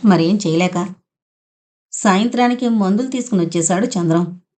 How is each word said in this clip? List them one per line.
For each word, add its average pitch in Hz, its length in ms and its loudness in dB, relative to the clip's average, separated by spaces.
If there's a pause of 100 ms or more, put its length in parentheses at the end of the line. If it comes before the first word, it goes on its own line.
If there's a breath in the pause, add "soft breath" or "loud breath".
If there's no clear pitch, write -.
మరేం 185 420 4
చేయలేక. 180 480 -2 (960)
సాయంత్రానికి 240 760 0
మందులు 208 400 0
తీసుకుని 214 380 -2
వచ్చేశాడు 170 400 0
చంద్రం. 170 540 -2 (180)